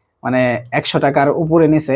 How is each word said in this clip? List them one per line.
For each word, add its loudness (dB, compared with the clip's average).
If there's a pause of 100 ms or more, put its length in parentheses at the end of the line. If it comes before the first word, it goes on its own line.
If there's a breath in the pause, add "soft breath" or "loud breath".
(220)
মানে -2 (320)
একশো -2
টাকার 2
উপরে 2
নিচে 0